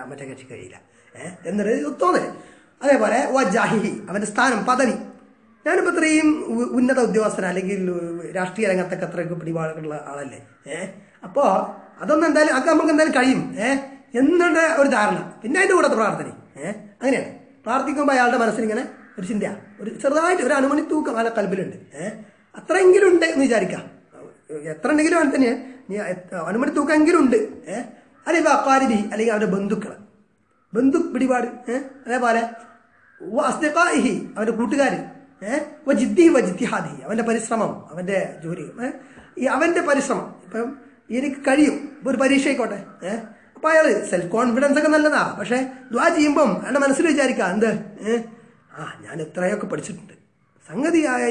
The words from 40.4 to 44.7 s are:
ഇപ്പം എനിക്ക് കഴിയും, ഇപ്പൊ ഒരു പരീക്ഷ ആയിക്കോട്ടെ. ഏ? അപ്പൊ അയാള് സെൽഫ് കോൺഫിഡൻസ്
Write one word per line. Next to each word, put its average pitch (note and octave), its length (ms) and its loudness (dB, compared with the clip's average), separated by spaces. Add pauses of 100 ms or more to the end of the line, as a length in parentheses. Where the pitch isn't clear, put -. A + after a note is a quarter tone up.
ഇപ്പം A#3 240 -6 (420)
എനിക്ക് C4+ 380 -4
കഴിയും, C#4+ 260 4 (240)
ഇപ്പൊ - 120 -4
ഒരു C4 80 0
പരീക്ഷ C4+ 280 2
ആയിക്കോട്ടെ. A3 320 -2 (260)
ഏ? G3 100 -6 (400)
അപ്പൊ - 160 -2
അയാള് D#4 220 6 (180)
സെൽഫ് E3+ 220 -2
കോൺഫിഡൻസ് B3+ 460 2